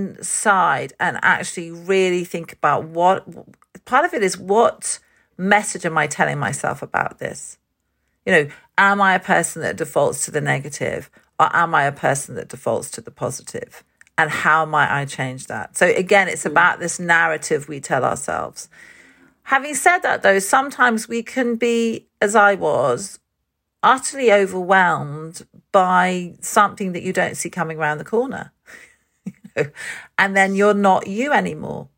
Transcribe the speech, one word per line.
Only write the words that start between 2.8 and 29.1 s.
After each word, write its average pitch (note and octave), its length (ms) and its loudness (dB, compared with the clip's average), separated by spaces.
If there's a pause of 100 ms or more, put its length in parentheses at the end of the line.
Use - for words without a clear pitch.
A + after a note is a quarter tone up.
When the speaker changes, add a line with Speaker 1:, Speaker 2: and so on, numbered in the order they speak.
Speaker 1:
what, E3 400 2 (600)
part C4+ 200 2
of F4 80 -4
it B3 100 -2
is, F3+ 140 0
what G3 640 0 (380)
message G3+ 480 0
am D#3+ 120 -2
I D3+ 100 0
telling D3 320 -2
myself - 420 -4
about - 380 -4
this? - 380 -12 (680)
You F#3+ 80 -2
know, D3+ 140 4 (300)
am G3+ 240 4
I F#3+ 140 4
a F#3 40 0
person E3+ 420 -2
that A2 160 -4
defaults D3 480 -2
to D#3 60 -8
the D3+ 100 -2
negative, C#3 680 -6 (300)
or - 160 4
am E3 180 0
I D3 100 4
a C#3 80 0
person C#3 440 -4
that - 140 -12
defaults A#2 420 -6
to - 100 -14
the - 100 -18
positive? - 720 -10 (340)
And D#3+ 120 0
how D#3 360 2
might D3+ 300 0
I C#3 100 -2
change C3 420 -8
that? - 300 -10
So F3+ 100 2
again, F#3+ 400 4
it's - 160 -6
Speaker 2:
Mm. D#3 80 -4
Speaker 1:
about E3+ 280 4
this E3+ 200 -6
narrative E3 680 0
we D3 120 -10
tell C3+ 240 -2
ourselves. - 680 -6 (720)
Having C#4 320 -2
said F4 240 4
that, - 240 -2
though, G3 160 6
sometimes B3 680 2
we A#3 160 -4
can A#3+ 320 -2
be, A#3 520 0 (140)
as G#3 140 2
I G3+ 200 8
was, C#3 640 -2 (600)
utterly C4 480 2
overwhelmed F3+ 1200 2 (240)
by F3+ 720 2
something G3 500 0
that E3+ 100 -8
you F#3 120 -6
don't F3 240 -2
see F3 120 -8
coming D#3+ 280 -6
around D3+ 200 -2
the D#3 60 -10 (140)
corner. B3 400 -6
<laughs> - 680 -20